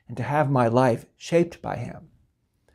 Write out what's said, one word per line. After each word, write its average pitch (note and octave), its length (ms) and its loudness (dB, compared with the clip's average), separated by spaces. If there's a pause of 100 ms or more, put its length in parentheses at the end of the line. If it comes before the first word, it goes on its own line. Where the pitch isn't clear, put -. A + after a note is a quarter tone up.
and A#2+ 100 -14
to A#2+ 60 -6
have C#3+ 260 0
my B2+ 180 2
life A#2+ 380 2 (140)
shaped E3+ 420 0
by G2 160 -8
him. - 320 -12 (680)